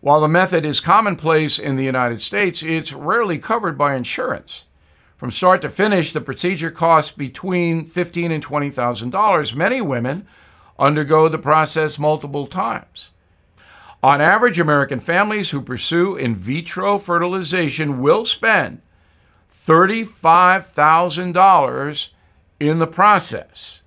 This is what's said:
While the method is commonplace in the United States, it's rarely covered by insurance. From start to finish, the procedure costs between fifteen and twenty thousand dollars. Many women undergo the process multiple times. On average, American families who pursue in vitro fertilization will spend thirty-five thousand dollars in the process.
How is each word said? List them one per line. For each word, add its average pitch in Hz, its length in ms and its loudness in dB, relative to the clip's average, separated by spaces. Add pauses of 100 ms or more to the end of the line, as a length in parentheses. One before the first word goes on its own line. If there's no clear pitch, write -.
While 143 200 4
the 151 80 2
method 175 360 2
is 143 140 -2
commonplace 165 800 0
in 139 160 -4
the 131 80 -2
United 127 380 -2
States, 196 420 -4
it's 160 300 -4
rarely 175 440 -2
covered 208 400 -4
by 143 180 0
insurance. - 680 -8 (540)
From 123 120 -10
start 180 340 2
to 143 60 -6
finish, 196 440 0
the 151 80 -4
procedure 165 500 -6
costs 165 400 2
between 165 720 -4
fifteen 170 480 -4
and 156 100 -4
twenty 147 280 -4
thousand 120 400 -4
dollars. 185 440 0
Many 202 280 -2
women 139 440 -4 (540)
undergo 151 480 2
the 156 100 -2
process 151 600 0
multiple 147 480 -4
times. - 640 -10 (920)
On 143 200 4
average, 196 360 4
American 143 440 0
families 208 480 -2
who 139 120 -6
pursue 170 540 -2
in 120 220 -4
vitro 170 600 -4
fertilization 170 1000 -2
will 175 260 2
spend 196 540 -2 (680)
thirty-five 180 1160 2
thousand 165 680 0
dollars 147 760 2 (460)
in 156 220 0
the 160 80 0
process. - 1000 0